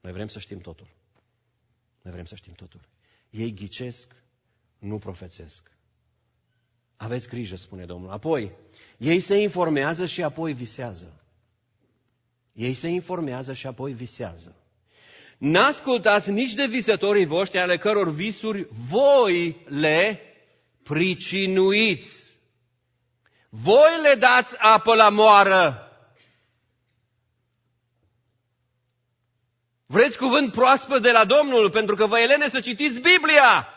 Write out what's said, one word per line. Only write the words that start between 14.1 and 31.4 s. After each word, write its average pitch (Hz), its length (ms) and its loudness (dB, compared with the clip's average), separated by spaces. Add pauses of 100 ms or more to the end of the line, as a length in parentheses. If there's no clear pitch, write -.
N-ascultați 208 920 0
nici 226 220 -4
de 277 120 -2
visătorii 208 600 0
voștri, 180 340 -4
ale 180 180 -2
căror 208 320 -2
visuri 202 600 -8
voi 175 960 0
le 156 540 -2 (640)
pricinuiți. 190 1600 -4 (1120)
Voi 269 540 4
le 285 120 4
dați 247 420 2
apă 220 380 4
la 220 140 8
moară. 196 680 6 (4000)
Vreți 226 320 2
cuvânt 254 340 0
proaspăt 254 500 0
de 240 100 2
la 226 140 6
Domnul, 254 440 2